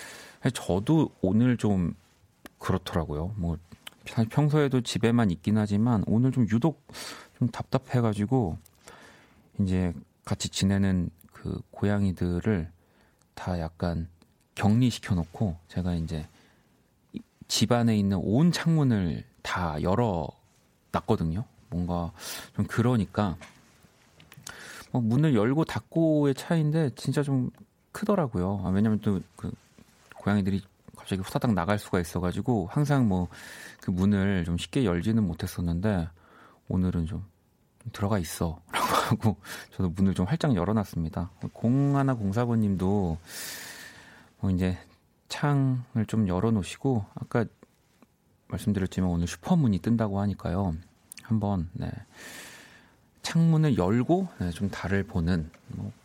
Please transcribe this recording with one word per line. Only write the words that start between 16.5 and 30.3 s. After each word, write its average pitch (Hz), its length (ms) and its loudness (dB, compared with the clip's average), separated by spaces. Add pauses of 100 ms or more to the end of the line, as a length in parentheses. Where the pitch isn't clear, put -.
집 - 260 0
안에 117 240 4
있는 98 220 2
온 120 320 4
창문을 120 760 0 (180)
다 80 400 -4
열어놨거든요. 90 1600 -2 (260)
뭔가 87 420 -4 (420)
좀 104 120 -2
그러니까 107 720 0 (1500)
뭐 127 100 -2
문을 127 340 2
열고 127 300 2
닫고의 151 680 2
차이인데 156 640 0
진짜 139 260 0
좀 131 280 0 (420)
크더라고요. 104 720 0
아, 90 60 0
왜냐면 104 300 2
또 98 200 0 (160)
그 92 160 -8 (640)
고양이들이 98 460 0 (460)